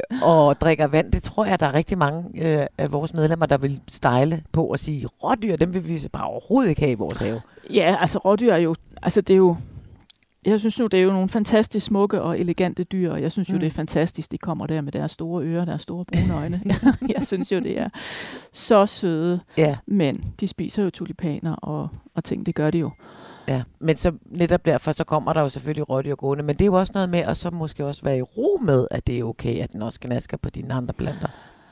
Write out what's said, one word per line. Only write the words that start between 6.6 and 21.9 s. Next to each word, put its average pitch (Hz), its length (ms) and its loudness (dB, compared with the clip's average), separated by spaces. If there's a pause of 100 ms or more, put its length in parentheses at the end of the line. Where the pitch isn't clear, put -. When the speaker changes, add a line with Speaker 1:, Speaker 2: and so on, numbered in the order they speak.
Speaker 1:
ikke 147 120 0
have 143 100 4
i 120 40 0
vores 101 220 -4
have." 113 240 -4 (320)
Speaker 2:
Ja, 190 260 4
altså 175 200 0
rådyr 208 340 4
er 165 40 4
jo, 165 180 2 (260)
altså 185 200 2
det 190 120 2
er 190 40 8
jo, 180 180 6 (920)
jeg 208 140 4
synes 214 200 -2
nu, 233 80 0
det 190 120 2
er 185 40 6
jo 190 80 4
nogle 190 180 0
fantastisk 214 560 2
smukke 202 360 0
og 165 180 -2
elegante 175 440 -2
dyr, 180 280 -2
og 151 100 -4
jeg 160 100 -2
synes 190 180 -4
jo, 190 40 -2
Speaker 1:
Mm. 190 60 0
Speaker 2:
det 170 80 0
er 156 40 -2
fantastisk, 156 600 -2
de - 60 -6
kommer - 300 -6
der 160 140 -2
med 143 100 -8
deres 151 200 -4
store 165 340 -6
ører 165 160 -2
og 175 60 -2
deres 156 140 -6
store 175 240 -10
brune 180 280 0
øjne. 165 320 -4
<laughs> 233 500 2
Jeg 277 120 -2
synes 185 240 -4
jo, 185 80 2
det - 200 -4
er - 100 -4 (640)
så 208 340 4
søde. 175 540 0 (180)
Speaker 1:
Ja. 151 200 4 (100)
Speaker 2:
Men 175 520 0
de 202 80 -2
spiser - 360 -4
jo 185 60 0
tulipaner 165 640 -6
og, 151 340 -6 (260)